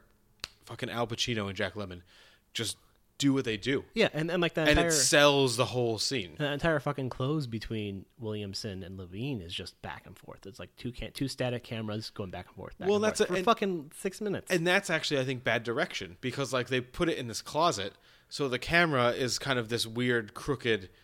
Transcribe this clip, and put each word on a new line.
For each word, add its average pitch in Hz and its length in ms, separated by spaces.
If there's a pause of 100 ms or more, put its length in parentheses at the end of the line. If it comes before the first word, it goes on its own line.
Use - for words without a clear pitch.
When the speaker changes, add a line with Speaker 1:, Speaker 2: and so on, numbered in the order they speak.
(680)
Speaker 1:
fucking 120 200
Al 117 180
Pacino 110 400
and 98 100
Jack 95 160
Lemmon 92 280 (520)
just 107 240 (400)
do 139 160
what 135 100
they 110 140
do. 131 260 (100)
Speaker 2:
Yeah, 220 200
and, 160 180
and, 175 100
like, 170 120
the 170 80
Speaker 1:
And 151 80
it 151 80
Speaker 2:
entire 170 140
Speaker 1:
sells 139 680
the 123 80
whole 117 340
scene. 95 380
Speaker 2:
the 147 160
entire 147 260
fucking 135 300
close 139 380
between 104 580 (120)
Williamson 104 640
and 92 160
Levine 98 440
is 85 120
just 90 280
back - 240
and - 120
forth. - 280
It's - 120
like - 200
two 123 160
ca-, - 200
two 139 140
static 123 380
cameras 110 460
going 98 200
back 90 160
and - 80
forth, - 240
back 196 80
Speaker 1:
Well, 202 80
Speaker 2:
and 208 80
Speaker 1:
that's 214 160
Speaker 2:
forth 208 100
Speaker 1:
a, 180 40
Speaker 2:
for 180 60
Speaker 1:
and, 185 60
Speaker 2:
fucking 190 520
six - 240
minutes. 190 280
Speaker 1:
and 170 160
that's 185 240
actually, 156 300
I 127 60
think, 127 180
bad 117 200
direction, 113 580
because, 131 320
like, 123 160
they 127 100
put 143 300
it 151 80
in 127 100
this 107 140
closet, 135 500 (380)
so 143 180
the 123 120
camera 151 500
is 120 280
kind 131 220
of 113 80
this 113 180
weird, 117 480
crooked, 113 540 (160)